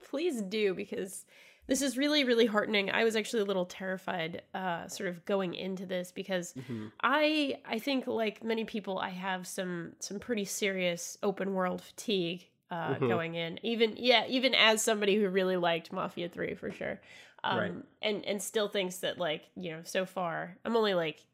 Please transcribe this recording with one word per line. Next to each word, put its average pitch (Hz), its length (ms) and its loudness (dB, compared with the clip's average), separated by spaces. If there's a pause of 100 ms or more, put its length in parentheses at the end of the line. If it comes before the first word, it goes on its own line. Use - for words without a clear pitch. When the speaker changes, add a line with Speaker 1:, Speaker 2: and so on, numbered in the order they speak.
(100)
Speaker 1:
please 285 320 0
do, 196 320 0
because 185 500 -8 (440)
this 262 120 2
is 262 160 0
really, 294 260 4
really 240 220 6
heartening. 208 460 2
I 220 140 4
was 226 120 4
actually 214 260 0
a 196 40 0
little 190 180 2
terrified, 180 800 -6 (120)
uh, 185 340 -4
sort 196 200 -6
of 175 160 -8
going 196 300 0
into 190 320 -6
this 180 260 -4
because 190 400 -4
Speaker 2:
Mm-hmm. 117 360 -8 (140)
Speaker 1:
I, 302 640 4
I 233 120 -2
think, 262 280 -2
like 220 380 -2
many 226 200 0
people, 190 340 -4
I 196 100 -2
have 185 380 -4
some, 180 540 -6
some 196 180 -8
pretty 214 260 -2
serious 185 800 -2
open 196 320 0
world 180 280 0
fatigue, 180 640 -2 (240)
uh, 165 260 -2
Speaker 2:
Mm-hmm. 123 120 2
Speaker 1:
going 165 280 0
in. 170 260 -4
Even, 226 340 2
yeah, 240 320 4
even 247 260 2
as 220 280 8
somebody 208 340 4
who 208 140 4
really 185 260 4
liked 170 380 2
Mafia 175 340 -4
three, - 260 -4
for - 160 -8
sure. - 300 -8 (420)
Um, - 160 0
Speaker 2:
Right. - 140 -2 (300)
Speaker 1:
and, 208 240 -2
and 196 160 -2
still 208 260 -2
thinks 185 300 -2
that, - 180 -4
like, 165 280 -4 (120)
you 180 140 -8
know, 160 140 -10
so 190 200 -2
far, 170 580 -6
I'm 226 140 0
only, 214 160 4
like, 165 400 0